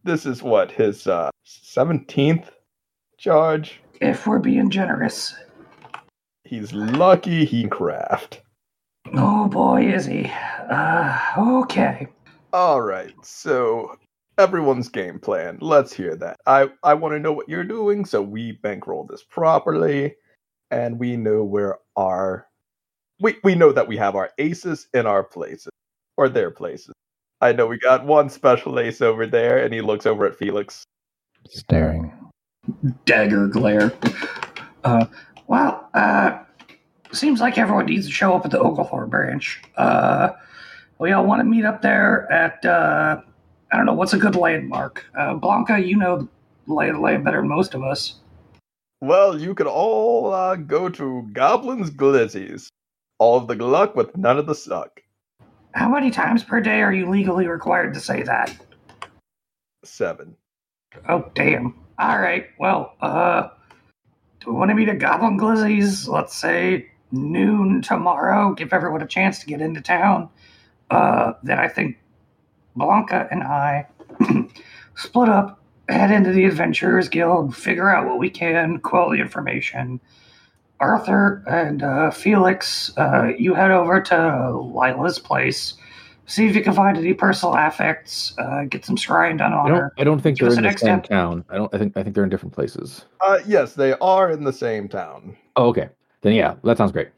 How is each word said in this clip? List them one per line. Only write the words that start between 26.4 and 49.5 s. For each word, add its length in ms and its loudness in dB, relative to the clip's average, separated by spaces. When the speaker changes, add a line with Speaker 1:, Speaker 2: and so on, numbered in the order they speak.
Speaker 1:
places. 420 -14
I 120 4
know 120 2
we 140 -6
got 260 4
one 240 4
special 500 0
ace 220 -4
over 240 2
there, 380 2
and 100 -2
he 80 -6
looks 240 -2
over 220 2
at 80 -4
Felix. 480 -6
Speaker 3:
Staring. 640 -2
Speaker 2:
Dagger 420 2
glare. 440 2
Uh, 220 4
well, 480 0
uh, 420 2
seems 300 0
like 160 0
everyone 300 0
needs 180 0
to 80 -10
show 220 2
up 100 -2
at 60 -4
the 80 0
Oglethorpe 500 -2
branch. 520 -4
Uh, 540 2
we 120 0
all 140 2
wanna 180 2
meet 220 2
up 160 -2
there 500 2
at, 320 0
uh, 580 2
I 60 0
don't 100 2
know, 60 2
what's 200 0
a 60 2
good 160 2
landmark? 720 -2
Uh, 160 -4
Blanca, 460 0
you 180 2
know 200 2
the 60 -4
lay 160 0
of 60 -4
the 60 -6
land 220 0
better 180 0
than 80 -2
most 240 -2
of 100 -8
us. 320 -6
Speaker 1:
Well, 400 4
you 140 -6